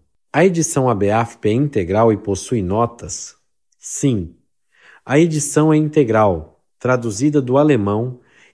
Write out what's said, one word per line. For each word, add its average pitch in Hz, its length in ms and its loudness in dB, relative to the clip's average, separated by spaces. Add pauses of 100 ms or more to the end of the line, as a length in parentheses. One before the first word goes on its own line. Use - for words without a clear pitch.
(320)
A 156 140 2
edição 151 440 0
A 117 40 0
B 101 160 0
A 113 120 0
F - 160 -8
P 104 120 -2
é 104 40 2
integral 113 580 0
e 104 60 0
possui 101 440 -4
notas? 98 760 -6 (440)
Sim. 107 560 -4 (680)
A 135 120 0
edição 156 560 2
é 151 40 4
integral, 110 840 0 (160)
traduzida 127 640 0
do 127 160 0
alemão 123 640 0 (340)